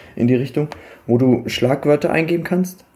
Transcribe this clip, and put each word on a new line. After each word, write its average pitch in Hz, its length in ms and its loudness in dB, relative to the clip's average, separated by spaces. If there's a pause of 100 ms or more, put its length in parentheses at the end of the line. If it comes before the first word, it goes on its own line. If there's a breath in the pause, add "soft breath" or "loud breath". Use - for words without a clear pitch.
(160 loud breath)
in 120 120 0
die 127 80 4
Richtung, 143 340 -2 (360 loud breath)
wo 117 140 2
du 123 280 2
Schlagwörter 147 640 0
eingeben 165 320 -2
kannst. 180 400 -4 (120)